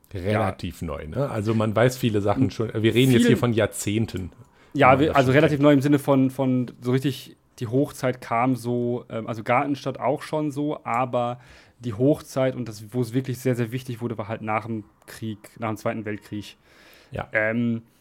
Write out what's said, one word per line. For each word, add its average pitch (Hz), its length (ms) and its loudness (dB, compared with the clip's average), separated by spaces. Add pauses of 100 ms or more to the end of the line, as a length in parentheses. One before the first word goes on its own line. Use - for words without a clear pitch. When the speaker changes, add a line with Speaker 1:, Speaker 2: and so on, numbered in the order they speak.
(140)
Speaker 1:
Relativ 95 680 -4
Speaker 2:
ja. 87 60 -6
Speaker 1:
neu, 76 200 -8
ne? 127 240 -4
Also 110 240 -2
man 107 200 0
weiß 127 220 4
viele 107 240 0
Sachen 104 300 2
schon. 110 240 -4
Wir 110 180 2
reden 131 180 6
jetzt 226 100 6
Speaker 2:
Viel 240 80 6
Speaker 1:
hier - 80 6
von 120 160 0
Jahrzehnten, 104 760 -2 (460)
Speaker 2:
Ja, 135 140 8
Speaker 1:
wo - 20 10
man 135 80 6
Speaker 2:
wir, 156 80 2
Speaker 1:
das - 80 0
Speaker 2:
also 135 160 4
Speaker 1:
schon - 60 4
Speaker 2:
relativ 151 200 4
Speaker 1:
kennt. 139 60 2
Speaker 2:
neu 147 100 8
im 135 80 6
Sinne 147 160 4
von, 135 320 2
von 127 420 -2 (100)
so 123 100 -2
richtig, 131 440 -2 (220)
die 123 80 -8
Hochzeit 127 560 -2
kam 123 340 0
so, 120 540 -4
ähm, 117 160 -8
also 113 160 -8
Gartenstadt 135 580 0
auch 127 220 0
schon 151 300 -4
so, 147 340 -6
aber 120 540 -2 (400)
die 117 140 -8
Hochzeit 131 600 0
und 120 140 -6
das, 107 220 -12
wo 123 100 -2
es 113 140 -4
wirklich 127 240 -4
sehr, 127 160 0
sehr 117 160 -2
wichtig 123 300 -8
wurde, 117 180 -6
war 101 80 -8
halt 110 160 -8
nach 107 240 -2
dem 110 160 -6 (240)
Krieg, 110 320 -10 (180)
nach 117 120 -4
dem 107 80 -4
Zweiten 113 280 -6
Weltkrieg. 107 520 -10 (540)
Speaker 1:
Ja. - 200 -8
Speaker 2:
Ähm, 113 500 0 (200)